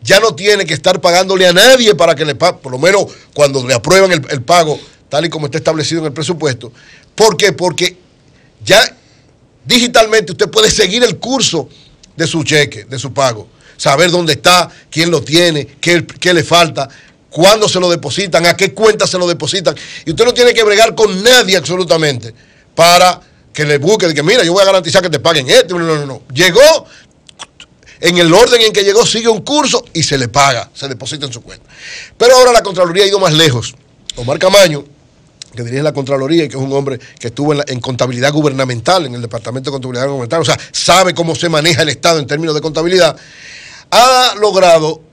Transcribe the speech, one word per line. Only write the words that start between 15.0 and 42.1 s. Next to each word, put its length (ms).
lo 120
tiene, 420
qué, 260
qué 280
le 100
falta, 460
cuándo 400
se 100
lo 100
depositan, 580
a 80
qué 180
cuenta 320
se 120
lo 100
depositan. 480
Y 60
usted 140
no 80
tiene 200
que 100
bregar 320
con 260
nadie 360
absolutamente 760
para 480
que 120
le 120
busque, 300
de 80
que, 80
"Mira, 200
yo 100
voy 100
a 20
garantizar 380
que 60
te 100
paguen 300
esto". 280
No, 80
no, 200
no. 160
Llegó, 540
en 180
el 160
orden 280
en 120
que 100
llegó, 220
sigue 220
un 140
curso 520
y 80
se 160
le 120
paga, 440
se 140
deposita 400
en 60
su 100
cuenta. 220
Pero 200
ahora 140
la 120
Contraloría 400
ha 40
ido 120
más 140
lejos. 420
Omar 240
Camaño, 460
que 80
dirige 200
la 100
Contraloría 520
y 40
que 60
es 60
un 120
hombre 240
que 80
estuvo 240
en 80
la, 80
en 140
contabilidad 500
gubernamental, 720
en 80
el 80
Departamento 480
de 40
Contabilidad 320
Gubernamental, 360
o 40
sea, 120
sabe 420
cómo 220
se 140
maneja 340
el 60
Estado 300